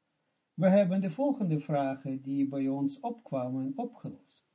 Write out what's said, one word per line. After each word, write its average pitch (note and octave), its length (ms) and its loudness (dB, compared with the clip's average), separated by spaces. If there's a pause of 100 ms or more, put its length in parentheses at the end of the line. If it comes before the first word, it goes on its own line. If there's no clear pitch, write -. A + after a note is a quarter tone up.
(540)
We F#3 140 4
hebben G3 320 6
de F#3+ 100 -2
volgende G3+ 480 0
vragen C3+ 640 -2
die C#3 260 0
bij C3+ 200 -2
ons C#3 320 -2
opkwamen C3 760 -4
opgelost. - 800 -10